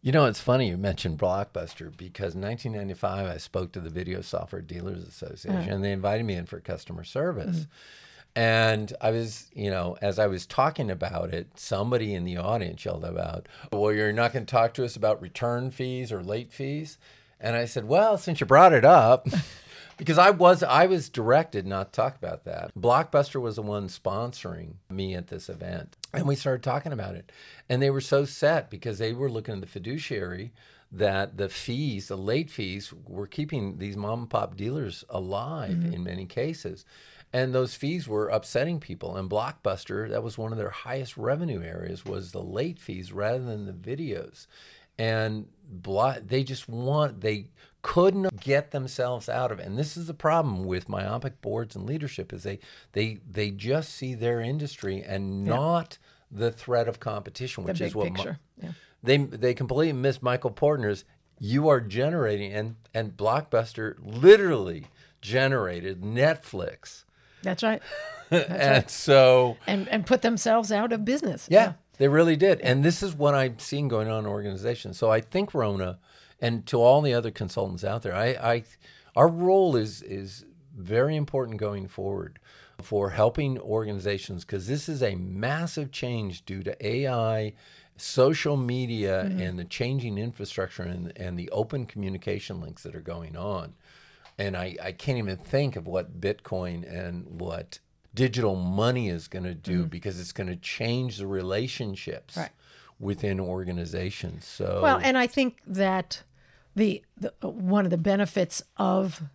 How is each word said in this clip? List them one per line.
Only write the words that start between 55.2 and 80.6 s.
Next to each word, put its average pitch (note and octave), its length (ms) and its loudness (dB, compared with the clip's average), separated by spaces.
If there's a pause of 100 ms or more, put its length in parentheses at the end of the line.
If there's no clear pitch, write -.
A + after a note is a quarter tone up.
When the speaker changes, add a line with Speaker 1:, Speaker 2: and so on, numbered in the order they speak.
Speaker 2:
Yeah. G#2+ 100 2
Speaker 1:
not E3 420 0 (340)
the A2+ 200 0
threat A#2+ 360 0
of A#2 140 -6
competition, G2+ 640 -8
Speaker 2:
The F2 80 -4
Speaker 1:
which E3+ 80 -2
is G2 120 -2
Speaker 2:
big - 20 -6
Speaker 1:
what G#2 160 0
mo- F#2 40 -8
Speaker 2:
picture. G2 240 -6 (240)
Yeah. E3+ 80 -10 (320)
Speaker 1:
they, B2+ 140 6
they B2+ 360 0
completely C#3 400 0
missed C3+ 300 0
Michael B2 280 0
Portner's, A#2+ 540 0 (340)
"You C3 300 2
are C#3 100 6
generating," A2+ 720 -2
and, A2 240 -4 (180)
and A2 220 -4
Blockbuster A2+ 840 -2
literally A#2+ 840 8 (340)
generated F#2+ 800 -2
Netflix. A#2 1040 -2 (400)
Speaker 2:
That's F#3 180 -4
right. A3 200 0 (240)
Speaker 1:
<laughs> - 260 -16
Speaker 2:
That's E3+ 180 4
Speaker 1:
And - 100 -4 (140)
Speaker 2:
right. C3+ 160 4
Speaker 1:
so B2+ 680 8 (100)
Speaker 2:
And, G3 220 0
and D#3+ 180 0
put B3+ 160 4
themselves A3+ 480 2
out A3 200 0
of G#3+ 140 -2
business. B3+ 460 -2
Speaker 1:
Yeah, G3+ 120 10
Speaker 2:
Yeah. F#3 100 0 (260)
Speaker 1:
they C3+ 80 6
really D#3+ 280 8
did. F3+ 260 6
And B2+ 220 4
this E3+ 200 4
is F#3+ 100 -2
what C#3+ 220 4
I'm C3 240 2
seeing D3 280 -4
going A2 220 0
on A2 160 -2
in G#2 60 -2
organizations. G2+ 680 -4
So A2+ 140 4
I A2 100 4
think, G3 320 -2
Rona, G2 460 -2 (420)
and A#2 240 -2
to - 160 0
all C3 200 10
the C#3 120 2
other A#2 180 0
consultants G2 520 -6
out G#2 180 -4
there, F#2 140 -4
I, G#2+ 140 2
I, A#2+ 340 0 (520)
our D3 120 8
role F3+ 480 6
is, G#2+ 260 0
is G2 420 -10 (320)